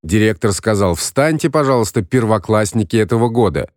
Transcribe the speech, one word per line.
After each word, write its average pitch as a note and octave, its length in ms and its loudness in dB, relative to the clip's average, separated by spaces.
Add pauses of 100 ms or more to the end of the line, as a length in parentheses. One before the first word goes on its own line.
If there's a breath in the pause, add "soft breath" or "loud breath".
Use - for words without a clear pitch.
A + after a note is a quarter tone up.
Директор G#2+ 480 0
сказал: G2 440 0
«Встаньте, D#3 540 -2
пожалуйста, C3+ 520 0
первоклассники G#2+ 960 0
этого A2+ 320 0
года». A2 480 -2